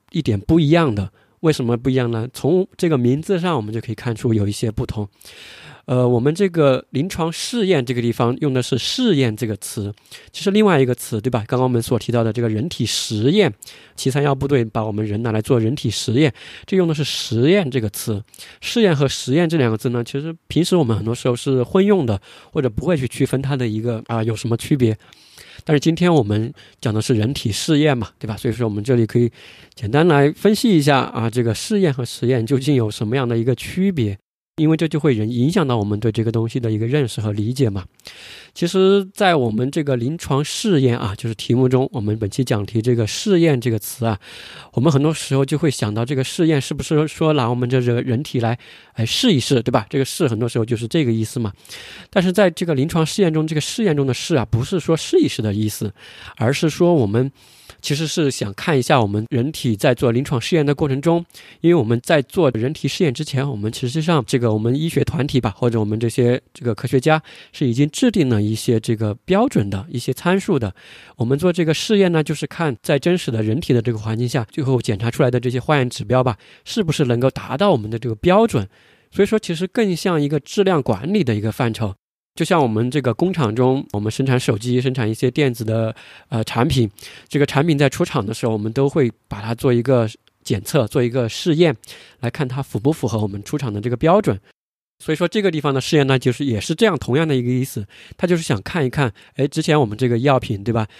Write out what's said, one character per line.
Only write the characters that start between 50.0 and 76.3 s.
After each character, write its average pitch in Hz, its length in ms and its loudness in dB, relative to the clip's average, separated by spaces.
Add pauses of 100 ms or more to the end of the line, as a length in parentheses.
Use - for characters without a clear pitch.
“试” - 240 -2
很 110 100 -2
多 120 100 0
时 - 80 -4
候 113 80 0
就 117 120 -2
是 117 100 -4
这 156 180 0
个 120 60 0
意 110 140 0
思 120 160 -6
嘛。 104 120 -2 (560)
但 190 140 0
是 185 80 2
在 190 180 4
这 175 160 -4
个 165 120 0
临 135 120 2
床 165 160 2
试 196 180 0
验 160 120 2
中， 156 100 2
这 156 120 -2
个 147 40 -2
“试 - 220 -4
验” 165 140 2
中 139 100 2
的 123 80 0
“试” - 220 -2
啊， 110 120 0
不 113 160 0
是 190 140 -2
说 160 180 0
试 - 220 0
一 294 80 4
试 - 160 -4
的 107 100 0
意 107 160 0
思， 101 240 -6 (440)
而 117 160 2
是 151 180 0
说 175 240 4
我 120 140 4
们 123 200 0 (540)
其 - 100 -2
实 156 140 -2
是 147 240 0
想 101 240 -6
看 151 240 0
一 - 20 2
下 127 220 4
我 104 40 2
们 104 240 -2
人 131 200 -2
体 120 240 -2
在 127 180 2
做 120 200 0
临 127 120 0
床 123 160 -2
试 - 140 -2
验 151 100 4
的 143 80 2
过 147 160 -2
程 135 140 -4
中， 170 240 0 (340)
因 165 100 4
为 175 40 6
我 151 80 4
们 117 220 0
在 151 180 2
做 165 300 0
人 117 200 -2
体 - 140 -6
试 - 160 -2
验 143 100 2
之 151 120 -6
前， 139 260 -2
我 120 60 -6
们 107 180 -4
实 123 160 -4
际 156 100 -2
上 151 240 2
这 135 140 0
个 120 140 -2
我 110 60 2
们 117 160 0
医 156 140 -2
学 - 160 0
团 123 220 -2
体 131 140 0
吧， 113 160 -2
或 123 120 0
者 113 120 0
我 104 40 0
们 107 140 -2
这 117 100 -2
些 120 320 2 (140)
这 - 100 -12
个 117 100 -2
科 - 120 -8
学 131 140 2
家 156 200 2 (320)
是 147 140 -2
已 117 80 0
经 143 160 2
制 247 200 2
定 160 180 2
了 110 120 2
一 107 140 0
些 113 260 0
这 113 160 -2
个 104 180 -2 (120)
标 208 220 2
准 101 200 0
的 98 220 -6
一 120 80 -6
些 131 160 -4
参 180 240 0
数 185 200 0
的。 104 160 -4 (420)
我 - 100 -2
们 139 120 2
做 175 140 2
这 170 120 0
个 156 100 2
试 - 240 0
验 185 120 4
呢， 160 120 2
就 147 120 -4
是 143 120 -8
看 156 360 -4
在 147 160 2
真 175 180 2
实 156 140 -4
的 113 120 0
人 110 180 0
体 139 140 2
的 117 80 2
这 120 100 -2
个 110 60 -4
环 110 200 -4
境 123 80 -2
下， 120 240 -2
最 151 140 -4
后 127 160 2
检 110 180 -2
查 117 120 -2
出 - 120 0
来 123 80 2
的 123 80 0
这 123 120 -4
些 123 100 -2
化 151 160 0
验 123 120 2
指 113 160 -8
标 127 200 2
吧， 120 140 0 (260)